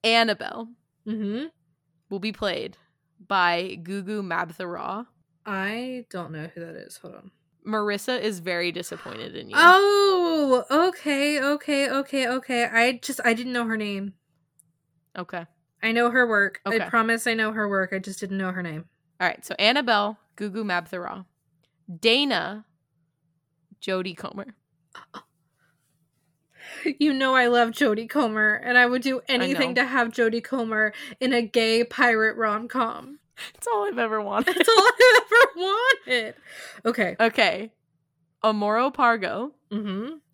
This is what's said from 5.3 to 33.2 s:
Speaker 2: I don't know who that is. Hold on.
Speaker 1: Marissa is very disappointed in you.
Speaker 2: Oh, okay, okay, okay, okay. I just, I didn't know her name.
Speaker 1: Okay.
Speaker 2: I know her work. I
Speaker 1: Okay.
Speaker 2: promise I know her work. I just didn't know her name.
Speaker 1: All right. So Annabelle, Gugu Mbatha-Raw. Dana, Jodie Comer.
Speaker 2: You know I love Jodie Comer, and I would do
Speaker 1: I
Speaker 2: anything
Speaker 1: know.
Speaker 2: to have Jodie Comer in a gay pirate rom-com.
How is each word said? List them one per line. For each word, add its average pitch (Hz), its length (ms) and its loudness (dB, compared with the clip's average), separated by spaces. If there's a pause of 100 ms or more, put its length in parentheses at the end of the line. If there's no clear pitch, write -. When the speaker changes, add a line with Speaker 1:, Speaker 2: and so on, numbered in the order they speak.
Speaker 2:
I 226 640 -8
don't 170 220 -10
know 160 220 -12
who 170 80 -14
that 165 140 -14
is. - 220 -18
Hold - 180 -20
on. - 160 -20 (360)
Speaker 1:
Marissa 208 540 -2
is 208 180 -4
very 175 320 -4
disappointed - 640 -12
in - 140 -12
you. - 80 -6
Speaker 2:
Oh, 349 1040 6 (260)
okay, 294 540 -2
okay, 285 460 0
okay, 269 380 -2
okay. 247 380 -2
I 240 360 2
just, - 240 -8
I 233 80 4
didn't 247 200 -6
know 240 120 -2
her 220 120 -2
name. 202 360 -6 (1040)
Speaker 1:
Okay. 175 300 -10 (340)
Speaker 2:
I 226 100 0
know 240 200 2
her 247 160 4
work. 202 380 0
I 202 100 0
Speaker 1:
Okay. 190 140 0
Speaker 2:
promise 226 360 2
I 233 80 0
know 220 200 0
her 214 140 -2
work. 190 240 0
I 190 60 -4
just 190 220 -10
didn't 190 180 -6
know 190 140 -2
her 180 100 -6
name. 160 240 -8 (340)
Speaker 1:
All 180 80 0
right. - 160 -4
So - 140 -8
Annabelle, 220 600 2 (180)
Gugu 208 260 -6
Mbatha-Raw. 180 600 -6 (760)
Dana, 220 680 0 (1160)
Jodie 185 360 -4
Comer. 202 360 -14 (2500)
Speaker 2:
You 294 140 4
know 262 220 2
I 247 120 6
love 240 240 4
Jodie 226 380 0
Comer, 214 460 2
and 247 220 2
I 247 80 8
would 247 160 0
do 262 180 -2 (100)
Speaker 1:
I 269 40 2
Speaker 2:
anything 254 400 0
Speaker 1:
know. 247 100 2
Speaker 2:
to 269 40 0
have 247 220 0
Jodie 226 340 0
Comer 220 500 -2 (260)
in 262 140 0
a 240 80 2
gay 226 420 2
pirate 226 540 2
rom-com. 233 840 -4 (340)